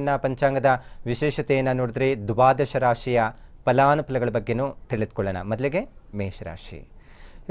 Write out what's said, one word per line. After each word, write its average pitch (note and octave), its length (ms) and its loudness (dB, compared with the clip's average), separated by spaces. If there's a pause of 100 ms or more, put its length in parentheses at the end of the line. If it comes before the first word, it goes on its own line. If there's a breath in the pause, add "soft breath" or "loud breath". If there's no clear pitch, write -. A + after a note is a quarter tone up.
ಇನ್ನು C#3+ 140 0 (120)
ಪಂಚಾಂಗದ C3+ 460 2 (380 loud breath)
ವಿಶೇಷತೆಯನ್ನು C3 720 0
ನೋಡಿದ್ರೆ B2+ 300 0 (200)
ದ್ವಾದಶ B2+ 460 4 (100)
ರಾಶಿಯ A#2+ 400 2 (400 soft breath)
ಫಲಾನುಫಲಗಳ C3 720 2
ಬಗ್ಗೆನೂ A#2+ 300 -2 (240)
ತಿಳಿದುಕೊಳ್ಳೋಣ. G2 500 -2 (120)
ಮೊದಲಿಗೆ D3+ 280 -2 (400)
ಮೇಷರಾಶಿ. - 580 -10 (680 soft breath)